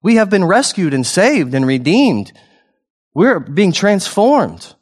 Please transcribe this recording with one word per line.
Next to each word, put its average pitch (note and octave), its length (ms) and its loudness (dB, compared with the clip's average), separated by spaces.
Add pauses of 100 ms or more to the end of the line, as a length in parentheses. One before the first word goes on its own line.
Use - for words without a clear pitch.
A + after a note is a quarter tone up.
We A3+ 140 2
have G#3+ 140 2
been F#3+ 160 0
rescued F#3 480 0
and C3 120 -2
saved F#3 480 0
and C3+ 120 0
redeemed. C3+ 640 0 (840)
We're G3+ 260 0
being D#3+ 320 0
transformed. G3+ 1120 -2